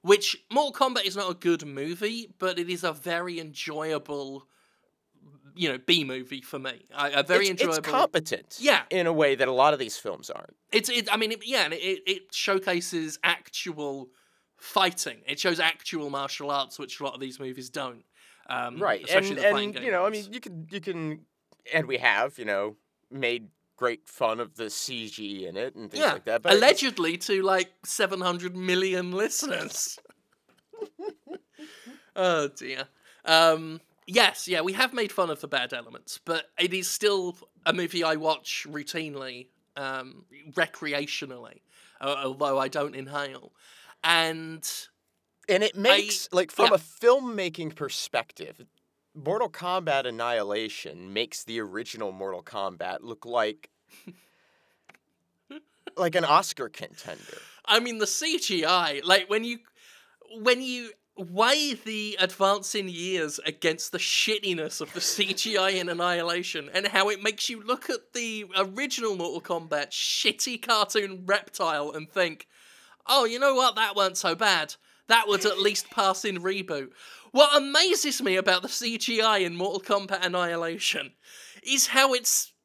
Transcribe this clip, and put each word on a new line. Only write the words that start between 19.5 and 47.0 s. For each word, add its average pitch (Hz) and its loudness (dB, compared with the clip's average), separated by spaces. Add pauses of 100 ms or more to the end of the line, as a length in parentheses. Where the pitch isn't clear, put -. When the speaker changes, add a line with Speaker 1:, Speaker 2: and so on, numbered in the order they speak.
Speaker 2:
and, 208 -10
Speaker 1:
game 123 -8
Speaker 2:
you 240 -2
know, 180 2
I 196 2
Speaker 1:
ones. 214 -6
Speaker 2:
mean, 202 -16
you 247 -10
can, 170 -14
you - -8
can, 160 -6 (520)
and 156 2
we 127 -2
have, 120 2
you 113 -8
know, 104 -2 (360)
made 120 -2 (300)
great 123 -4
fun 113 -2
of 117 -8
the 110 -8
C 117 -8
G 101 -8
in 87 -10
it 120 -6
and 107 -14
things 302 -2
Speaker 1:
Yeah. 156 2
Speaker 2:
like - -8
that. 113 0
But 190 4
Speaker 1:
Allegedly 208 4
to, 190 0
like, 185 2 (160)
seven 185 0
hundred 180 -2
million 180 0
listeners. 190 -4 (840)
<laughs> 427 -8 (1300)
Oh, 170 2
dear. 131 -10 (400)
Um, 160 6 (240)
yes, 196 4
yeah, 170 0
we 185 -2
have 247 0
made 233 -2
fun 175 0
of 147 -4
the 151 -12
bad 131 -2
elements, 120 -12
but 165 -4 (100)
it 180 2
is 185 -4
still 190 0 (280)
a 175 2
movie 175 -2
I 160 2
watch 156 -2
routinely, 139 -10 (280)
um, 135 -8 (260)
recreationally, 143 -4 (400)
uh, 143 -2 (100)
although 135 0
I 135 2
don't 143 -4
inhale. 135 -10 (500)
And 160 0 (800)
Speaker 2:
And 196 4
it 214 0
Speaker 1:
I 196 -6
Speaker 2:
makes, 208 2
like, 180 2
from - 6
Speaker 1:
yeah. 202 8
Speaker 2:
a - 4
filmmaking 196 0